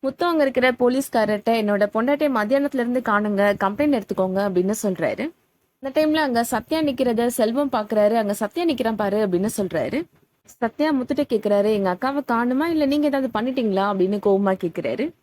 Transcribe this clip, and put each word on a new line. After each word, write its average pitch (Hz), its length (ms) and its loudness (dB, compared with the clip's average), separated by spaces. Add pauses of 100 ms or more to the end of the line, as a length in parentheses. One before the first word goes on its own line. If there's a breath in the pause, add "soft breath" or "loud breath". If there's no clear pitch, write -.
முத்து 269 260 -2
அங்க 330 160 2
இருக்கிற 254 300 2
போலீஸ்காரர்ட்ட, 240 760 0
"என்னோட 208 440 2
பொண்டாட்டியை 285 400 0
மத்தியானத்துல 269 400 0
இருந்து 247 300 0
காணுங்க, 202 500 2 (100)
கம்ப்ளைண்ட் 262 320 2
எடுத்துக்கோங்க" 190 500 -2
அப்படின்னு 185 360 0
சொல்றாரு. 190 500 -2 (480)
அந்த 269 140 -8
டைம்ல 311 200 2
அங்க 262 300 0
சத்யா 247 360 -2
நிக்கிறத 247 460 0
செல்வம் 247 460 0
பாக்குறாரு. 208 420 2
"அங்க 208 200 0
சத்யா 226 300 -4
நிக்கிறான் 233 320 0
பாரு" 202 200 0
அப்படின்னு 196 400 0
சொல்றாரு. 170 460 -2 (420)
சத்யா 294 480 -2
முத்துட்ட 269 360 0
கேக்குறாரு, 208 440 2
"எங்க 190 280 0
அக்காவை 277 200 -2 (120)
காணுமா, 247 320 0
இல்ல 320 220 0
நீங்க 294 200 2
ஏதாவது 269 220 0 (120)
பண்ணிட்டீங்களா?" 226 440 0
அப்படின்னு 196 420 0
கோவமா 196 280 2 (100)
கேக்குறாரு. 226 480 -4 (100)